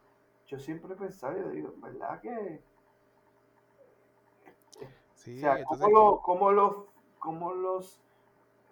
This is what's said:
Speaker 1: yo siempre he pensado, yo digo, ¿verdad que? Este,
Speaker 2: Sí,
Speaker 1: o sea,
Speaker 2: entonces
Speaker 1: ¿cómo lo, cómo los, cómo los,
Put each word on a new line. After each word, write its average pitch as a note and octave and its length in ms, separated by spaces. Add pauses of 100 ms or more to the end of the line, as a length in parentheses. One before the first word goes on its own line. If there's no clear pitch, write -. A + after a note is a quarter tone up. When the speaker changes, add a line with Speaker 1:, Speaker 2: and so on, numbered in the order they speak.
(480)
Speaker 1:
yo C3 120
siempre E3 340
he F#3+ 40
pensado, F#3 400
yo F3 120
digo, D3+ 280
¿verdad - 440
que? G#3 420 (1800)
Este, - 500 (180)
Speaker 2:
Sí, - 180
Speaker 1:
o B2 80
sea, C#3 180
Speaker 2:
entonces D#3 320
Speaker 1:
¿cómo - 0
lo, G#3 320
cómo F#3 300
los, G3+ 240 (440)
cómo E3 340
los, F#3 480 (720)